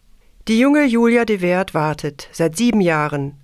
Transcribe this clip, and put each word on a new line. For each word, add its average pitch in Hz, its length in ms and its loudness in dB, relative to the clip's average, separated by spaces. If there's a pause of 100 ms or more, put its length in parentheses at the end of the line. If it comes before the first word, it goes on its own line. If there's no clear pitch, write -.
(480)
Die 220 100 2
junge 285 260 4
Julia 233 400 2
de 208 160 -2
Werd 180 340 -2
wartet 151 580 -6
seit 165 240 -2
sieben 226 240 2
Jahren 147 640 -2